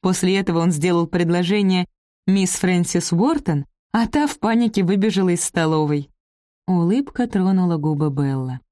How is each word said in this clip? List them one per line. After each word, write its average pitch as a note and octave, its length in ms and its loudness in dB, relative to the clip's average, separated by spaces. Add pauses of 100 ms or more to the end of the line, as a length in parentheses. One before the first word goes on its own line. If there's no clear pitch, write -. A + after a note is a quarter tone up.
После F#3 360 0
этого F3+ 220 0
он F3 120 2
сделал E3+ 360 0
предложение F3+ 800 0 (400)
мисс F#3+ 280 2
Фрэнсис F3 580 0
Уортон, F3+ 520 0 (280)
а A#3 140 2
та D4 200 0
в - 120 -6
панике A3+ 440 0
выбежала G3 460 2
из F3 140 0
столовой». D#3 640 0 (580)
Улыбка G3 600 0
тронула F#3 500 0
губы D3+ 320 -2
Белла. C3 500 -4 (120)